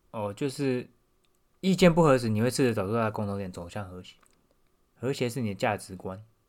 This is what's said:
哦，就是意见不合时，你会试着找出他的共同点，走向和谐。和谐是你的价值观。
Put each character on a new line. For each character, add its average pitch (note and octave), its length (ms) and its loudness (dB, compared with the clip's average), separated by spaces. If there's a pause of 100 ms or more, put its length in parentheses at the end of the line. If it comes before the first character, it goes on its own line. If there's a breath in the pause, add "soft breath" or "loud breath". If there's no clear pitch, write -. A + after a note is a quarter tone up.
(120)
哦， G#2 200 -6
就 C#3+ 160 -6
是 B2+ 400 -4 (720)
意 F#3 160 2
见 F3+ 160 8
不 E3 100 4
合 C#3+ 140 8
时， A#2+ 120 0
你 G#2+ 120 2
会 A#2+ 80 2
试 C3+ 160 2
着 A#2 100 4
找 G2+ 120 -2
出 G#2 80 -2
他 A#2 100 0
的 G#2+ 60 0
共 G#2 160 -6
同 G2+ 100 -4
点， G2 160 -8
走 F2 160 -12
向 G2 200 -10
和 F2+ 140 -14
谐。 - 120 -20 (840)
和 B2+ 140 -2
谐 B2+ 160 -2
是 B2+ 120 -6
你 A2 100 -2
的 G2 40 -6
价 G#2 220 0
值 F#2+ 180 -14
观。 F#2+ 280 -12 (260)